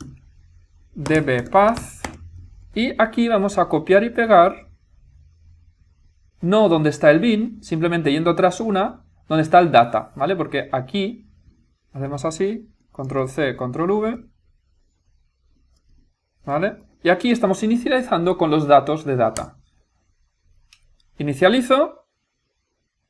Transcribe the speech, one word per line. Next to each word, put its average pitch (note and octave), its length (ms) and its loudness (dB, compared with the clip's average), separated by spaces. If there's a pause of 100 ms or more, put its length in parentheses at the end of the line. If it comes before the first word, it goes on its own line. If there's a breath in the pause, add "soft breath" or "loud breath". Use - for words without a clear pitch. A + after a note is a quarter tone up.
(920)
D D#3 280 -2
B B2+ 220 -2
path, - 640 0 (680)
y A#3+ 280 -4
aquí A#3 280 0
vamos G3+ 280 0
a F3 120 0
copiar F3+ 340 2
y A#3 60 -6
pegar, G#3+ 580 2 (1700)
no G#3 260 2
donde D#3 220 2
está D3 220 4
el D#3 80 4
bin, A3 440 -2
simplemente E3 480 -2
yendo E3 200 0
atrás F3+ 280 0
una, G#3 460 -4 (240)
donde D#3 140 0
está D#3 160 4
el F3 120 4
data, A#2+ 440 2
¿vale? D#3 200 -4
Porque D3 360 -6
aquí G3 580 -6 (640)
hacemos C#3 320 -8
así, G3 440 -4 (220)
control C3 380 -6
C, C3+ 260 -4
control C3 360 -4
V, G#3+ 340 -4 (2250)
¿vale? D3+ 380 -4 (200)
Y E3 60 4
aquí F#3 220 2
estamos G3+ 320 0
inicializando A3+ 760 0
con E3+ 120 2
los D3+ 180 0
datos C#3+ 380 4
de C#3 100 -2
data. A2 420 -4 (1600)
Inicializo, A3+ 880 0 (1040)